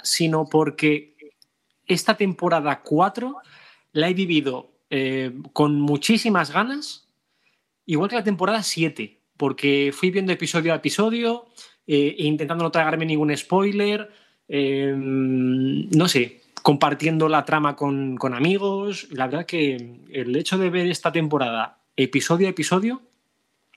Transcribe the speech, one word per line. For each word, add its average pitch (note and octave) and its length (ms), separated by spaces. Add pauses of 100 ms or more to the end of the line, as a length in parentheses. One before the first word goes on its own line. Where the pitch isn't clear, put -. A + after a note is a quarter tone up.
sino D#3+ 400
porque D3+ 720 (720)
esta F#3 280
temporada E3+ 640
cuatro G3+ 560 (540)
la D#3 160
he F#3 60
vivido, D3+ 560 (200)
eh, C3 420 (200)
con D3 280
muchísimas D#3+ 720
ganas, B3+ 560 (760)
igual E3+ 260
que A#3+ 60
la G#3 80
temporada G3+ 380
siete, D#3 600 (140)
porque C#3 560
fui F#3 200
viendo F#3+ 200
episodio E3 400
a D#3 40
episodio, A3+ 680 (420)
eh, D3 280
e E3 100
intentando D3+ 360
no D#3+ 80
tragarme D#3+ 360
ningún D3+ 300
spoiler, G3+ 720 (400)
eh, C#3 480
no C3+ 1120
sé, A#2+ 320 (220)
compartiendo D3+ 680
la D3+ 160
trama D3+ 320
con, C#3 400
con B2+ 180
amigos. G3 760
La C3 160
verdad D3+ 200
que B2+ 540 (100)
el B2+ 260
hecho F3 220
de F#3 120
ver F3 160
esta E3+ 260
temporada C3 680 (180)
episodio D3 500
a F#3 40
episodio, F#3+ 520 (760)